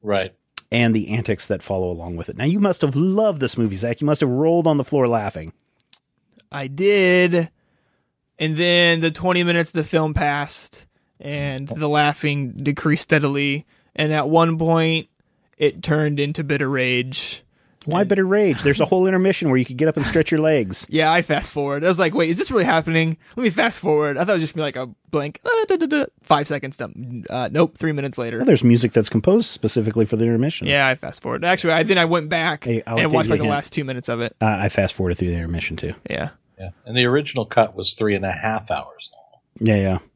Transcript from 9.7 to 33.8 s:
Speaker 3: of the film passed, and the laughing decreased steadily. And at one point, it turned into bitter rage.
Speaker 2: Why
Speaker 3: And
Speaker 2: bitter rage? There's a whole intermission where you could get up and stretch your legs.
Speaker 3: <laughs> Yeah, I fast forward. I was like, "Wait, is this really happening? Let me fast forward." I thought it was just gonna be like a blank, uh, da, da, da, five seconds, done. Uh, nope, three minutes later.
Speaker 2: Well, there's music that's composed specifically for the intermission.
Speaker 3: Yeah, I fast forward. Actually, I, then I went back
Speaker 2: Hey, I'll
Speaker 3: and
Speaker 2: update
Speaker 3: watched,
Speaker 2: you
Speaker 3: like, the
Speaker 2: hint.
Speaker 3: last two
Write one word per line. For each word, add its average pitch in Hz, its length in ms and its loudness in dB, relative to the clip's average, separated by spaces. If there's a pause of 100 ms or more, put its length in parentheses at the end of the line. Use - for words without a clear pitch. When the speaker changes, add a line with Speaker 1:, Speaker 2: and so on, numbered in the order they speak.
Speaker 3:
of - 40 -20
the 160 100 0
film 156 300 0
passed, 147 720 -6 (320)
and 143 480 -8
the 147 220 -4
laughing 147 640 0
decreased 143 500 -2
steadily. 143 640 0 (300)
And 151 160 0
at 147 160 0
one 165 300 4
point, 160 500 0 (480)
it 151 260 0
turned 151 380 0
into 147 240 -4
bitter 143 240 -2
rage. 127 720 -2 (420)
Speaker 2:
Why 165 180 0
Speaker 3:
And 190 60 0
Speaker 2:
bitter 196 160 2
rage? 190 380 2
There's 143 180 2
a 156 40 4
whole 185 240 2
intermission 185 400 2
where 131 80 4
you 127 80 2
could 127 120 -10
get 156 120 2
up 151 80 0
and 143 100 -2
stretch 160 240 0
your 156 100 2
legs. 139 480 0
Speaker 3:
<laughs> - 20 -16
Yeah, 156 220 2
I 175 100 2
fast - 280 -2
forward. 143 340 -4
I 180 40 4
was 180 100 2
like, 180 160 2
"Wait, 165 160 2
is 175 80 -2
this - 140 -4
really 214 120 2
happening? 160 520 2 (180)
Let 240 80 -4
me 226 80 4
fast 214 300 0
forward." 151 360 0
I 143 40 -4
thought 185 100 0
it 202 40 4
was 165 80 0
just 156 120 -6
gonna 151 160 -4
be 127 80 -10
like 127 100 -8
a 110 60 -18 (160)
blank, 147 340 -4
uh, 453 220 0
da, 381 100 2
da, 330 100 0
da, 285 180 0 (180)
five 147 240 2
seconds, 139 300 -6
done. 120 520 -10
Uh, 123 220 -4
nope, - 260 2
three 160 160 -2
minutes 139 260 -6
later. 117 180 -4
Speaker 2:
Well, 117 100 0
there's 175 160 6
music 120 300 4
that's 110 160 4
composed 190 400 2
specifically 110 560 0
for 107 100 -2
the 110 100 0
intermission. 120 440 0
Speaker 3:
Yeah, 143 180 2
I 131 80 2
fast - 280 -12
forward. 127 220 -6
Actually, 175 280 0
I, 165 100 2
then 185 160 2
I 170 60 4
went 165 240 0
back 165 360 -4
Speaker 2:
Hey, 117 220 -2
I'll 117 140 -2
Speaker 3:
and 156 100 0
Speaker 2:
update - 40 2
Speaker 3:
watched, - 120 2
Speaker 2:
you 117 60 -2
Speaker 3:
like, 107 80 2
the 113 60 -2
Speaker 2:
hint. 110 100 0
Speaker 3:
last - 160 -6
two 156 100 -4